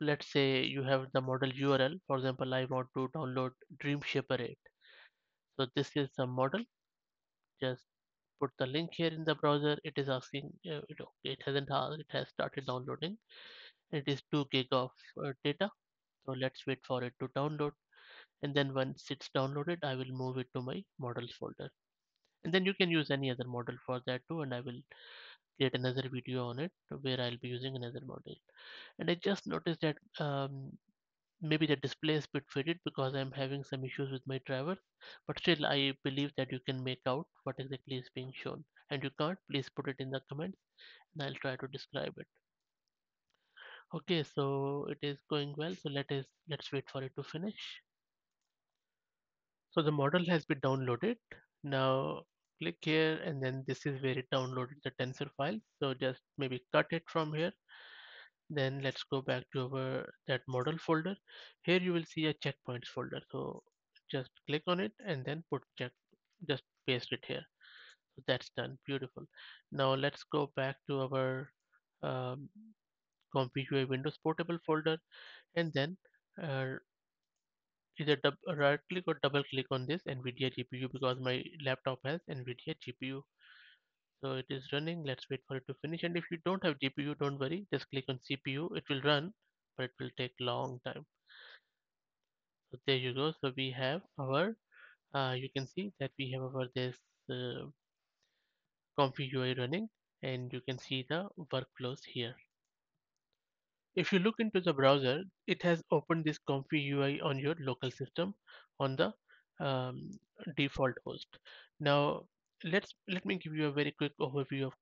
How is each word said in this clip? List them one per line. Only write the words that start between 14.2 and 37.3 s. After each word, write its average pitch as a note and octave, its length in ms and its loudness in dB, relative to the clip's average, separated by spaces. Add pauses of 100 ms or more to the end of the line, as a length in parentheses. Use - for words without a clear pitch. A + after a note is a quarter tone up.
two D3 180 4
gig C3 200 4
of, C3 180 4 (340)
uh, C#3+ 100 -2 (100)
data. E3 260 2 (560)
So C3+ 60 -4
let's C3 340 -2
wait C3 180 0
for B2+ 200 0
it B2 180 -4
to C3+ 60 -2 (100)
download. D3 360 0 (680)
And C#3+ 140 -2
then C#3 180 4
once C3+ 380 0
it's - 260 -8
downloaded, C#3+ 460 0
I C#3 100 0
will C3 160 -2
move B2+ 300 -2
it B2 160 -4
to B2+ 80 -2
my F3 200 -6 (160)
models A#2+ 400 -4
folder. - 300 -8 (720)
And E3 80 -4
then F#3 140 4
you F#3+ 80 4
can F#3 160 4
use D3+ 220 4
any C3+ 180 2
other B2 160 -2
model B2 300 -4 (100)
for B2+ 220 -2
that B2+ 200 -2
too, E3 140 -2
and C3+ 100 -4
I B2 100 -2
will A#2+ 200 -8 (760)
create C3+ 180 4
another B2+ 360 0
video B2+ 360 -2
on A#2+ 100 -6
it E3 140 -2 (300)
where B2+ 200 0
I'll A#2+ 180 -2
be B2+ 100 -6
using B2+ 260 -4
another A#2+ 280 -6
model. - 300 -10 (640)
And E3 140 2
I F3 120 4
just G3 220 2
noticed D#3+ 360 0
that, D3+ 160 4 (220)
um, C#3 520 -2 (680)
maybe D#3 280 4
the D3 80 6
display D#3 400 2
is D3 100 2
a - 80 -18
bit C#3 160 -2
faded D#3+ 360 0
because C3+ 280 0
I'm C3+ 180 0
having C3+ 320 -2
some C3 220 -4
issues C3+ 260 -2
with C3 140 -4
my C3+ 220 -2
driver, C#3+ 280 -2 (520)
but D3+ 100 -4
still D#3 300 4
I C#3 260 4 (100)
believe C#3 340 0
that C3 140 0
you C3 140 -2
can C3 180 -2
make B2+ 220 -4
out C3 220 0 (160)